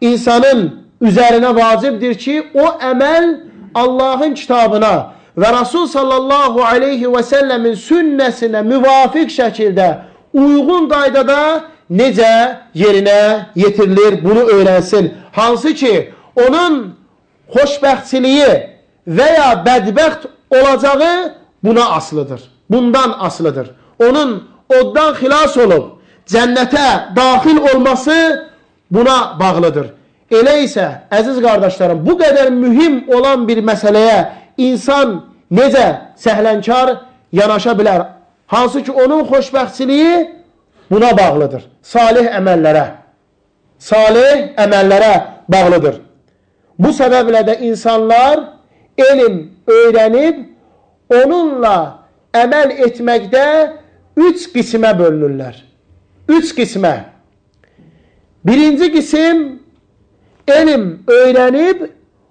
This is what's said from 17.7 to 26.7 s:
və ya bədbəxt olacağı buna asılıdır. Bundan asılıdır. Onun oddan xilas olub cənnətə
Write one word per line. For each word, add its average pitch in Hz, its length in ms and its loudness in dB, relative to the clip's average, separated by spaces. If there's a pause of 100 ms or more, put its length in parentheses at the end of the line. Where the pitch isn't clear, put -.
və 196 260 0
ya 294 160 2 (160)
bədbəxt 240 640 -2 (220)
olacağı 277 840 0 (300)
buna 226 260 2
asılıdır. 151 520 -6 (280)
Bundan 240 500 0
asılıdır. 156 520 -6 (280)
Onun 247 500 -2 (200)
oddan 262 440 0
xilas 277 440 -2
olub 196 420 0 (300)
cənnətə 247 840 -2